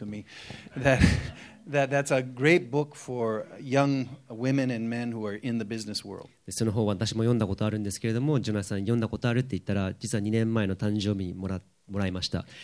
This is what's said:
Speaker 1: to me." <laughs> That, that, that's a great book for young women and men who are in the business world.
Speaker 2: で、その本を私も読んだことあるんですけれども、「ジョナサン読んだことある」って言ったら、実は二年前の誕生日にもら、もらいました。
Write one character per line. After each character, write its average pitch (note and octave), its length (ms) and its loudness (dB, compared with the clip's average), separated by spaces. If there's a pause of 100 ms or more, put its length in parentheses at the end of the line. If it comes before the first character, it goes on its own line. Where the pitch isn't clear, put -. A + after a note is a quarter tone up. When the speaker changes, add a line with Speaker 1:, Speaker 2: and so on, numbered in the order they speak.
Speaker 1:
to - 20 -8
me." G#2 200 -8 (500)
<laughs> - 0 -
That, C3 240 4 (720)
that, C#3 220 2
that's C#3 200 2
a C3 120 4
great B2+ 480 4
book D3 240 0
for A2+ 500 -4 (160)
young C#3 480 2 (200)
women C3 420 0
and A2+ 180 -2
men A#2+ 240 -4
who A2 140 -4
are G2+ 140 -6
in A#2 180 -2
the A2+ 40 -2
business G#2+ 400 -6
world. G2 240 -12 (200)
Speaker 2:
で、 - 40 -10
そ A2+ 140 0
の A2 60 2
本 G#2+ 140 2
を - 20 2
私 G#2 280 0
も A2+ 60 0
読 A#2+ 120 4
ん A#2+ 40 2
だ A2 100 2
こ G2 80 -2
と G#2+ 100 -2
あ G#2+ 40 2
る G#2+ 100 -2
ん G#2 40 -4
で G2+ 80 -4
す - 100 -6
け A#2 60 -2
れ A2 60 0
ど A#2 80 0
も、 C#3+ 200 2
「ジ G#2+ 100 -2
ョ - 40 0
ナ G2+ 80 0
サ G2+ 120 -6
ン G2 40 -2
読 A2+ 180 0
ん - 20 2
だ A2+ 80 0
こ G#2+ 120 -4
と B2 100 0
あ A#2 40 2
る」 B2 60 2
っ B2+ 40 2
て C3 80 -12
言 F#2 80 -2
っ - 40 -16
た G2+ 120 0
ら、 F#2+ 240 0
実 A2 180 -2
は - 40 0
二 G#2 100 -2
年 A2+ 240 2
前 G#2+ 120 2
の F#2+ 80 0
誕 G#2 240 0
生 G2+ 180 0
日 F#2+ 100 -4
に F2 80 -6
も F#2+ 120 -6
ら、 F#2 140 -4 (260)
も G2+ 120 -4
ら G2 80 2
い F#2 40 -2
ま F#2 120 -4
し - 60 -4
た。 - 160 -4 (180)